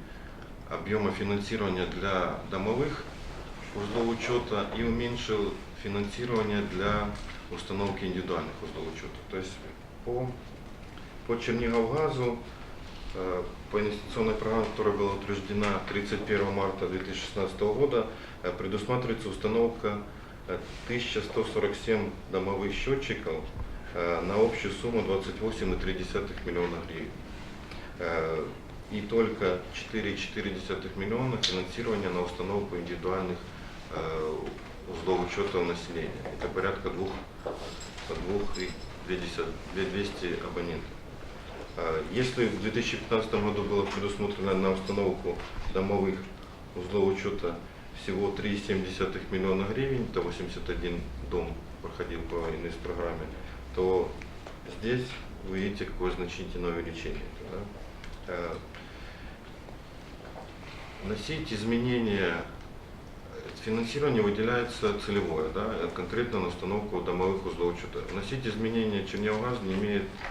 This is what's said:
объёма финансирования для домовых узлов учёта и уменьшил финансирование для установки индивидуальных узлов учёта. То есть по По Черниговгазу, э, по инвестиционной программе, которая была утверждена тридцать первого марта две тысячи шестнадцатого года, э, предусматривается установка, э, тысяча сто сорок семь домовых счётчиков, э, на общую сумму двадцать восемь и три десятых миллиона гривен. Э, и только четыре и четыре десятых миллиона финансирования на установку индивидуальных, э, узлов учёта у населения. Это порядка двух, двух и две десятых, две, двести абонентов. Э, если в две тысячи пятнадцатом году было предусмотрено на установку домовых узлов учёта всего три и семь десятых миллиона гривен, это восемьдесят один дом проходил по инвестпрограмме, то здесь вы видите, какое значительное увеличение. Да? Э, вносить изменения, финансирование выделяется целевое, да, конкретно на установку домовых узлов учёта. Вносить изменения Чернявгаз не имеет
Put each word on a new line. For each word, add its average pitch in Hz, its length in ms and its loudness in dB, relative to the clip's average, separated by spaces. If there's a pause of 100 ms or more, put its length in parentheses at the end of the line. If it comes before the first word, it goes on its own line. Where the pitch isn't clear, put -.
(720)
объёма 98 400 2
финансирования 101 720 2
для 90 540 2 (120)
домовых 113 540 2 (720)
узлов 107 340 2
учёта 117 580 2 (120)
и 117 40 2
уменьшил 117 720 2 (300)
финансирование 104 800 2
для 101 480 2 (400)
установки 95 560 -2
индивидуальных 90 560 0
узлов 80 320 -6
учёта. - 240 -8 (120)
То 98 60 -4
есть 95 160 -4 (540)
по 127 240 0 (1000)
По 117 80 4
Черниговгазу, 120 1000 4 (800)
э, 92 280 0 (280)
по 107 100 4
инвестиционной 107 540 2
программе, 110 300 4
которая 104 320 4
была 98 160 4
утверждена 101 760 2
тридцать 101 360 0
первого 101 260 4
марта 95 380 2
две 92 100 0
тысячи 92 220 -2
шестнадцатого 104 540 2
года, 123 340 4 (340)
э, 92 80 2
предусматривается 107 800 0
установка, 110 720 2 (460)
э, 92 100 0 (300)
тысяча 120 320 0
сто - 240 2
сорок 104 320 2 (100)
семь 104 240 4 (220)
домовых 95 420 2
счётчиков, 131 640 2 (580)
э, 85 280 4
на 92 120 0
общую 110 380 6
сумму 113 300 2
двадцать 95 380 2
восемь 107 320 2
и 87 40 4
три 92 180 0
десятых 95 500 -2
миллиона 85 320 0 (120)
гривен. 78 220 -6 (920)
Э, 80 440 2 (460)
и 104 120 -2
только 101 580 4 (140)
четыре 101 400 -2
и - 40 -4
четыре 101 320 -2
десятых 92 460 -4
миллиона 113 440 0
финансирования 98 680 0
на 90 140 0
установку 95 520 -2
индивидуальных, 90 640 -2 (560)
э, 80 400 -2 (540)
узлов 90 360 2
учёта 92 360 0
у 87 40 4
населения. 85 460 -2 (260)
Это - 120 -2
порядка 95 420 0
двух, 190 200 0 (1160)
двух 101 320 2
и 92 100 0 (380)
две 90 120 2
десятых, 85 360 -2 (180)
две, 95 120 2
двести 92 600 0
абонентов. 85 460 -2 (840)
Э, 80 260 2 (100)
если 123 340 4
в 95 140 0
две 107 100 0
тысячи 113 280 0
пятнадцатом 107 500 4
году 101 140 2
было 98 240 4
предусмотрено 98 640 0
на 95 200 6
установку 95 640 2 (340)
домовых 95 460 4 (580)
узлов 95 380 4
учёта 85 420 0 (460)
всего 95 300 2
три 101 240 0
и - 20 0
семь 95 260 2
десятых 92 460 0
миллиона 95 340 4
гривен, 123 460 2
это 92 100 2
восемьдесят 87 480 -2
один 87 320 0 (300)
дом 82 240 0 (260)
проходил 85 420 -4
по 82 320 -2
инвестпрограмме, 82 720 -2 (480)
то 92 380 4 (640)
здесь 123 280 2 (420)
вы 95 120 -2
видите, 101 260 0
какое 90 240 0
значительное 87 640 -2
увеличение. 82 500 -4 (280)
Да? - 840 -8
Э, 87 200 -2 (2500)
вносить 113 480 -2
изменения, 113 840 4 (1300)
финансирование 117 580 4
выделяется 110 800 4
целевое, 85 480 2
да, 107 260 0 (220)
конкретно 107 420 0
на 90 80 4
установку 95 540 0
домовых 92 440 4
узлов 87 320 2
учёта. - 220 -6 (140)
Вносить 117 340 -2
изменения 110 580 2
Чернявгаз 107 580 2
не 95 120 0
имеет 101 300 4 (260)